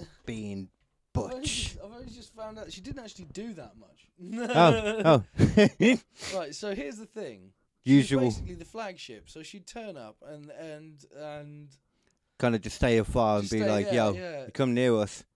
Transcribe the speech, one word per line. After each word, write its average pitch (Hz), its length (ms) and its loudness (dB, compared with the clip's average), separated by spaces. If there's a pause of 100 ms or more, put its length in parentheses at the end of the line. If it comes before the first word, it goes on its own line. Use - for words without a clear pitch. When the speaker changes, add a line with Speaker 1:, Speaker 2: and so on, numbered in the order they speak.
(120)
Speaker 1:
<laughs> - 140 -20
Speaker 2:
being 101 440 -8 (460)
Speaker 1:
I've 226 80 -2
only 254 140 -8
Speaker 2:
butch. - 260 -6
Speaker 1:
just, - 200 -10
I've 208 80 -18
only 247 200 -18
just 233 240 -20
found 220 240 -14
out 160 120 -16
she 185 100 -16
didn't 262 220 -14
actually 196 300 -18
do 214 220 -10
that 117 220 -18
much. - 300 -20 (140)
<laughs> 226 340 -4
Speaker 2:
Oh, 190 680 6 (140)
oh. 214 600 6 (100)
<laughs> - 300 -10
Speaker 1:
Right, 147 160 -6
so 202 220 -6
here's 262 220 -10
the 214 100 -16
thing. 107 460 -14 (320)
She 131 100 8
was 131 160 6
Speaker 2:
Usual. 131 140 4
Speaker 1:
basically 123 300 -2
the 165 100 -16
flagship, 180 640 -14
so 160 120 -18
she'd 175 240 -18
turn 208 320 -14
up 110 200 -18 (100)
and, 147 240 -18
and, 156 520 -16 (140)
and 147 520 -16 (680)
Speaker 2:
Kinda 117 220 2
just 104 160 -10
stay 120 240 4
afar 110 400 2
and 101 40 -4
Speaker 1:
just 98 100 -6
Speaker 2:
be 110 60 0
Speaker 1:
stay 104 100 2
Speaker 2:
like, 101 160 2
Speaker 1:
there, - 100 -2
Speaker 2:
"Yo, 110 180 2
Speaker 1:
yeah. 143 320 -8
Speaker 2:
you 110 60 -16
come 127 220 0
near 123 220 4
us 104 280 -2 (120)